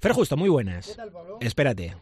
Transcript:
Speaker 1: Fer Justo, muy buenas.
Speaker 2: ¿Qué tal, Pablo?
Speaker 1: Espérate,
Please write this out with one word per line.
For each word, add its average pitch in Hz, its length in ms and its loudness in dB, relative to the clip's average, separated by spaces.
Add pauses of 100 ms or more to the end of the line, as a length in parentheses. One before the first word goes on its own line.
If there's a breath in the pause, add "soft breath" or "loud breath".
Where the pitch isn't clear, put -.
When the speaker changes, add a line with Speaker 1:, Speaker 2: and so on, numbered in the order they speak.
Speaker 1:
Fer - 120 4
Justo, - 240 2
muy 180 120 2
buenas. 104 380 2
Speaker 2:
¿Qué 208 80 -12
tal, 220 160 -14
Pablo? - 280 -16 (180)
Speaker 1:
Espérate, 92 460 0